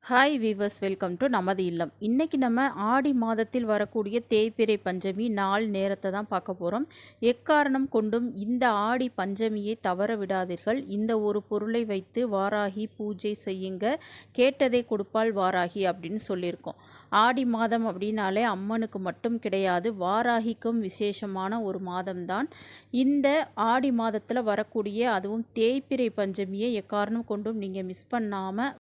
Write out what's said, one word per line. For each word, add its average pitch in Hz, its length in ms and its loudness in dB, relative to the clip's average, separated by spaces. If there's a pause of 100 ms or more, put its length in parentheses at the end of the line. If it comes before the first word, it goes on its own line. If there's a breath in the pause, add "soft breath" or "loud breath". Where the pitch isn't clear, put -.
(100)
ஹாய் 269 300 6
வீவர்ஸ், 208 400 0
welcome 190 360 -2
to 269 120 0
நமது 190 360 2
இல்லம். 170 340 -2
இன்னைக்கு 269 400 0
நம்ம 254 300 2
ஆடி 247 440 2
மாதத்தில் 226 520 0
வரக்கூடிய 214 640 0
தேய்பிறை 220 560 2
பஞ்சமி 190 460 -2
நாள் 202 380 0
நேரத்தை 196 420 -2
தான் 202 180 -4
பார்க்க 185 320 -4
போறோம். 202 260 -2 (340 loud breath)
எக்காரணம் 269 680 2
கொண்டும் 226 460 0
இந்த 233 360 0
ஆடி 233 460 0
பஞ்சமியை 208 640 -2
தவற 202 360 0
விடாதீர்கள். 190 680 -2
இந்த 214 340 0
ஒரு 208 220 0
பொருளை 220 420 -2
வைத்து 214 440 -2
வாராகி 208 580 0 (100)
பூஜை 208 480 -4
செய்யுங்க. 190 500 -2 (380 loud breath)
"கேட்டதை 247 520 4
கொடுப்பாள் 220 480 0
வாராகி" 185 600 0
அப்படின்னு 190 260 -6 (100)
சொல்லியிருக்கோம். 180 500 -4 (300 loud breath)
ஆடி 240 360 4
மாதம் 226 420 2
அப்படின்னாலே 208 560 0
அம்மனுக்கு 214 560 -2
மட்டும் 190 400 -4
கிடையாது, 196 540 0
வாராகிக்கும் 226 880 0
விசேஷமான 202 840 -4
ஒரு 190 240 -4
மாதம்தான். 180 600 -4 (440 loud breath)
இந்த 277 640 4
ஆடி 247 360 2
மாதத்துல 233 520 0
வரக்கூடிய, 214 720 0
அதுவும் 208 420 -2
தேய்பிறை 254 640 2
பஞ்சமியை 202 640 -2
எக்காரணம் 214 440 -2
கொண்டும் 214 320 -4
நீங்க 196 260 -6
மிஸ் 185 280 -8
பண்ணாம 208 640 -2 (160)